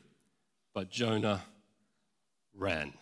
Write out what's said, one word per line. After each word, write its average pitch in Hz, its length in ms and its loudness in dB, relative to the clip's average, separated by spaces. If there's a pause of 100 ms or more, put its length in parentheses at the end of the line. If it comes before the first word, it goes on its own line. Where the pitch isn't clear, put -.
(720)
"But 95 180 -6
Jonah 110 540 2 (1080)
ran." 82 480 -2